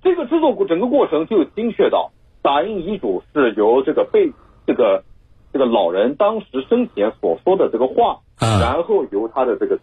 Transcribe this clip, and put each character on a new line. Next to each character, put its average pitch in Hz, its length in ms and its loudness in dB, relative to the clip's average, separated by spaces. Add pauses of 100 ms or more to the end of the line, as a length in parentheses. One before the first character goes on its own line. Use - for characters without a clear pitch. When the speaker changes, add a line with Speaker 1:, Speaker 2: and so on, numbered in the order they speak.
Speaker 1:
这 359 100 4
个 320 120 -4
制 330 120 0
作 302 160 2
过， 196 140 0
整 165 100 0
个 226 80 0
过 240 220 2
程 156 180 -2
就 196 180 2
精 220 280 -4
确 - 180 2
到 - 220 -2 (280)
打 143 220 0
印 196 240 -6
遗 202 120 -6
嘱 92 260 -4 (100)
是 127 200 2
由 110 280 2
这 151 120 -2
个 - 100 2
被， - 280 2 (320)
这 - 100 -2
个， 95 280 2 (500)
这 143 60 -4
个 131 80 2
老 101 240 0
人 107 240 0
当 214 240 0
时 - 80 -12 (220)
生 233 260 0
前 107 260 -2
所 82 220 -2
说 190 140 2
的 165 160 0
这 - 40 -4
个 - 120 0
话， 226 320 0 (180)
Speaker 2:
嗯。 110 220 0
Speaker 1:
然 139 240 0
后 196 260 0
由 110 160 -2
他 131 180 -2
的 120 120 0
这 104 100 -2
个 98 160 -2